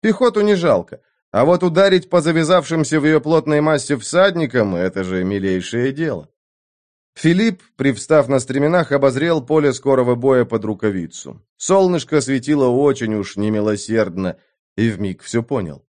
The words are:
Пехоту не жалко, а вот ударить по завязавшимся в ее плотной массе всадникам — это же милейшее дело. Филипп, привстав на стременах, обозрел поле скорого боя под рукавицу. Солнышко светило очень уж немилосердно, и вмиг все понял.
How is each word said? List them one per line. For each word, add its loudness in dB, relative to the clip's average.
Пехоту 0
не 4
жалко, -2
а 2
вот 2
ударить 2
по 2
завязавшимся 0
в 0
ее 4
плотной 0
массе 0
всадникам — 0
это -2
же -4
милейшее -2
дело. -6
Филипп, 2
привстав 0
на 0
стременах, 0
обозрел 0
поле 0
скорого 0
боя 2
под -4
рукавицу. -6
Солнышко 0
светило 0
очень 0
уж -6
немилосердно, -2
и 0
вмиг -8
все -4
понял. -8